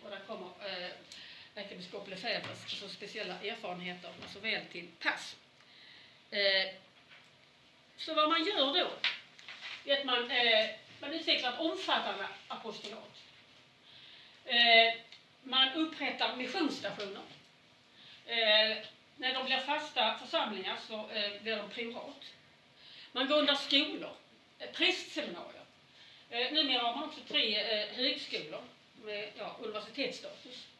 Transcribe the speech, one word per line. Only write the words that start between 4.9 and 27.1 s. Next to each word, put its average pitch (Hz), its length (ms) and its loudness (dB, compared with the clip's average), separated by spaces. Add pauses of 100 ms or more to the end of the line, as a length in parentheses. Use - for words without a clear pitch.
pass. - 380 -4 (920)
Eh, 196 440 2 (1200)
så 320 180 -6
vad 302 140 6
man 330 160 4
gör 330 300 2
då 349 160 2 (960)
är 277 140 4
att 277 60 -2
man, 247 260 2
eh, 226 400 6 (300)
man 285 120 -8
utvecklar 302 400 0
ett 269 60 -6
omfattande 240 680 0 (220)
apostolat. 214 760 -12 (1200)
Eh, 233 500 10 (480)
man 262 300 4
upprättar 247 640 0
missionsstationer. 233 880 -2 (1040)
Eh, 220 500 6 (400)
när 269 180 0
de 254 100 0
blir 262 140 2
fasta 233 600 0
församlingar 226 580 -2 (120)
så, 214 220 -8
eh, 208 320 -4
blir 220 140 -2
de 196 140 -6
priorat. 240 540 -8 (880)
Man 262 160 0
grundar 285 260 6
skolor, - 640 0 (420)
eh, 240 120 -10
prästseminarier. - 960 -2 (680)
Eh, 247 220 -2
numera 269 300 2
har 233 120 2
man 294 140 -4
också - 200 -12